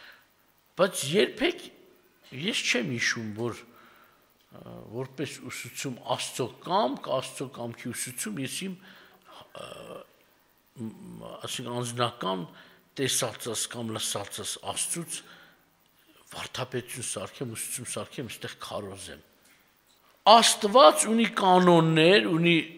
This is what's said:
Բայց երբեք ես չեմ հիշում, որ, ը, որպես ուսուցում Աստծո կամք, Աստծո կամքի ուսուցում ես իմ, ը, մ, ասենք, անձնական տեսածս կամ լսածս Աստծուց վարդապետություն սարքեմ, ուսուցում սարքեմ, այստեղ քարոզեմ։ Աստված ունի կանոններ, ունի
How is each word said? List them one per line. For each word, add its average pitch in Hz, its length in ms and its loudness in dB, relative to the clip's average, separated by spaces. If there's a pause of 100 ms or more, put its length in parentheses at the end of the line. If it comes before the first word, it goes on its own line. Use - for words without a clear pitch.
(760)
Բայց 180 280 2
երբեք 214 560 0 (720)
ես 143 300 -4
չեմ 233 300 0
հիշում, 113 400 -2
որ, 110 280 -6 (920)
ը, - 220 -18 (160)
որպես 131 500 -10
ուսուցում 123 560 -10 (100)
Աստծո 127 420 -4 (100)
կամք, 214 520 -2
Աստծո 131 420 -4
կամքի 120 400 -10
ուսուցում 117 520 -8
ես - 180 -6
իմ, 185 140 -8
ը, - 960 -20 (1040)
մ, 110 640 -14
ասենք, 120 360 -10
անձնական 123 720 -4 (480)
տեսածս 123 720 -2
կամ 113 300 -6
լսածս - 560 -6 (100)
Աստծուց - 600 -6 (1040)
վարդապետություն - 840 -8
սարքեմ, 113 480 -8
ուսուցում - 320 -8
սարքեմ, 113 420 -8
այստեղ - 280 -12
քարոզեմ։ 95 640 -12 (1000)
Աստված 220 800 8
ունի 226 260 2
կանոններ, 180 960 6
ունի 170 280 4 (220)